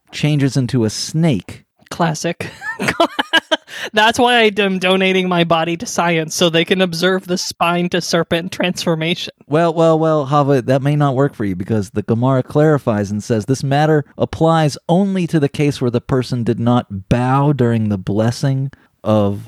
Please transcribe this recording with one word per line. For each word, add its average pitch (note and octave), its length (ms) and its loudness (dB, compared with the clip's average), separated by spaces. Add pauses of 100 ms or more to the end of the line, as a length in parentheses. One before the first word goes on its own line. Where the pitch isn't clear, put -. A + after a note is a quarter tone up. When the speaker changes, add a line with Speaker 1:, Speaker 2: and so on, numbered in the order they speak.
(120)
Speaker 1:
changes C#3+ 460 0
into B2 260 0
a A2 60 2
snake. - 760 -2 (260)
Speaker 2:
Classic. E3 580 -4 (300)
<laughs> - 80 -6 (1040)
That's G#3+ 260 2
why B3 200 4
I A3 180 4
am F#3+ 220 0
donating F#3+ 500 2
my F3 140 2
body E3+ 340 0
to A#3+ 80 -12
science, E3+ 500 -2
so F3 140 2
they D#3+ 160 2
can F#3+ 160 0
observe F#3 460 0
the F3+ 100 -2
spine F3 520 -2
to F3 120 -2
serpent E3+ 500 -2
transformation. E3 840 -4 (140)
Speaker 1:
Well, D#3+ 260 2
well, E3 240 4
well, D#3 280 0
Hava, C#3 380 2
that C3 180 0
may C#3+ 140 0
not C#3+ 200 2
work C#3+ 200 2
for A2 100 -4
you F#2+ 100 -2
because G2+ 360 -2
the G#2 120 -4
Gemara B2+ 400 0
clarifies B2+ 680 0
and G#2 120 -4
says A2 220 -2
this C3+ 180 -2
matter D3 400 2 (140)
applies D#3+ 600 0 (120)
only F#3 380 0
to E3 120 0
the C#3 100 2
case D3 300 -2
where B2 120 0
the A#2 100 0
person B2+ 420 -2
did G#2+ 160 0
not A#2 500 0
bow C3 440 2
during A#2 360 0
the G2+ 80 0
blessing B2 760 -2 (320)
of G#2 440 0